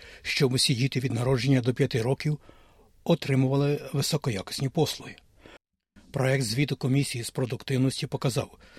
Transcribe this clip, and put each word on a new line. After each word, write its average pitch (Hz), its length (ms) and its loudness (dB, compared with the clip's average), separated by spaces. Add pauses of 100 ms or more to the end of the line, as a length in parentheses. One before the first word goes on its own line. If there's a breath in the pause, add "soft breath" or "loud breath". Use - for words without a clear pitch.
(220 loud breath)
щоб 131 300 2
усі 135 220 2
діти 127 260 0
від 123 120 -2
народження 127 480 2
до 123 140 0
п'яти 127 280 0
років 139 360 -2 (640 soft breath)
отримували 139 760 2 (120)
високоякісні 131 760 -2
послуги. - 460 -2 (960 loud breath)
Проект 135 340 2
звіту 127 320 0
Комісії 131 480 0
з - 60 -8
продуктивності 131 760 -2
показав, - 520 -4 (200 loud breath)